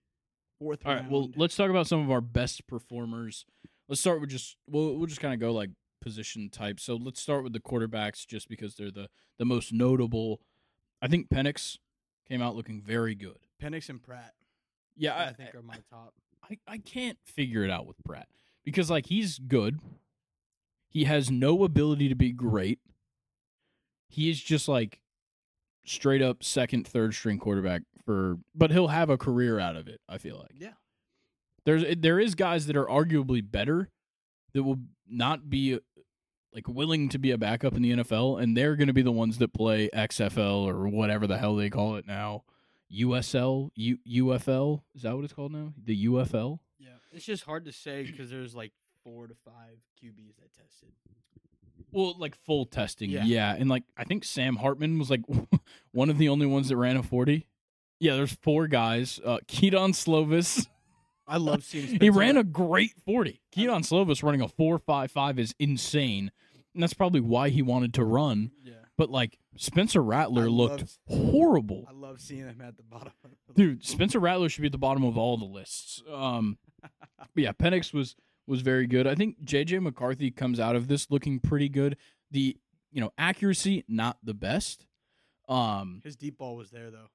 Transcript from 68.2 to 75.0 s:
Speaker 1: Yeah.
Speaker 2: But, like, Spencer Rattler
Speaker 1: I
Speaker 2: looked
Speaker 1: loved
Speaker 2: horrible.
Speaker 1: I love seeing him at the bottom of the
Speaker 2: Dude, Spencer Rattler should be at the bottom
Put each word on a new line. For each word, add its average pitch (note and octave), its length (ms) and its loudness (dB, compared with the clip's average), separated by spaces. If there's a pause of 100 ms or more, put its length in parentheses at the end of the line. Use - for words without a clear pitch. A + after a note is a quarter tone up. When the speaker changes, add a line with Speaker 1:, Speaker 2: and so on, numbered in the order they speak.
Speaker 1:
Yeah. A#2+ 100 -20 (220)
Speaker 2:
But, D#3 140 2
like, B2+ 280 -2 (180)
Spencer F#3 460 2
Rattler A#2+ 420 2
Speaker 1:
I - 20 4
Speaker 2:
looked A#2+ 340 2
Speaker 1:
loved - 180 -12 (100)
Speaker 2:
horrible. D#3+ 800 4
Speaker 1:
I C3 60 -20
love C3+ 280 -16
seeing C3+ 280 -12
him A#2 140 -16
at A#2+ 160 -18
the A2+ 40 -20
bottom A#2 300 -18 (120)
of C3 60 -20 (180)
the C3+ 60 -20
Speaker 2:
Dude, D#3 300 2
Spencer G#3 340 0
Rattler F3+ 300 2
should D3 140 -6
be D3 60 -2
at C3+ 40 -2
the C#3 60 -8
bottom C3+ 260 2